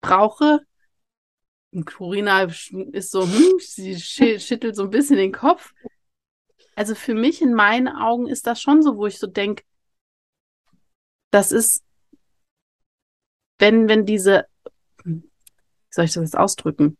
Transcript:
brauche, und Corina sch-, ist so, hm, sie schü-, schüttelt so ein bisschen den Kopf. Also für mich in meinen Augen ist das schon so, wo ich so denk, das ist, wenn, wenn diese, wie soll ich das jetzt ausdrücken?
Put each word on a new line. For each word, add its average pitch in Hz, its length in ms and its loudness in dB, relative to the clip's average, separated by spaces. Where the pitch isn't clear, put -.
brauche, 220 600 2
und 170 140 -10
Corina 196 640 -2
sch-, - 440 -14
ist 190 180 -10
so, 190 120 0
hm, 277 360 4
sie 190 360 -14
schü-, 220 440 0
schüttelt 226 360 -6
so 202 80 -4
ein 196 80 -6
bisschen 277 260 2
den 190 140 0
Kopf. - 420 -2
Also 208 200 -4
für 226 200 -6
mich 262 260 -2
in 254 120 2
meinen 226 340 2
Augen 240 400 -4
ist - 200 -8
das 233 140 -6
schon 302 220 6
so, 254 140 0
wo 202 100 -4
ich 196 100 -8
so - 100 -8
denk, 202 360 -6
das 202 200 4
ist, - 320 0
wenn, 220 320 4
wenn 214 160 2
diese, 196 400 2
wie 165 180 -8
soll 170 160 -2
ich 160 80 -2
das 165 100 -4
jetzt 160 140 -6
ausdrücken? 151 640 -2